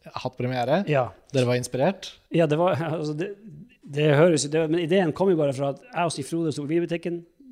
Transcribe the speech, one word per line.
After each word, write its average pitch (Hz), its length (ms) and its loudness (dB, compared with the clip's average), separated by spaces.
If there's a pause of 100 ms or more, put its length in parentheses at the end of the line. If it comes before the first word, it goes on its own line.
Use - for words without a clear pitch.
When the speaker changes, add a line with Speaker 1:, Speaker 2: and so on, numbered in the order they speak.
(140)
Speaker 1:
hatt - 240 -10
premiere. 127 500 0
Speaker 2:
Ja. 131 220 0 (220)
Speaker 1:
Dere 131 140 2
var 123 100 2
inspirert? 135 560 -2 (180)
Speaker 2:
Ja, 165 160 2
det 151 100 2
var, 175 200 2
<laughs> 156 200 -4
altså, 151 180 -4
det, 196 200 -6 (560)
det 147 260 4
høres 156 280 6
jo, 147 60 -8
det, 160 200 0
men 170 100 2
ideen 170 320 2
kom 190 160 0
jo 180 80 4
bare 143 160 2
fra 139 180 -4
at 135 120 -8
jeg - 220 -4
og 160 80 -2
Stig 143 140 -8
Frode 165 260 -2
sto 143 120 -8
i - 40 -8
videobutikken, 170 540 -4 (300)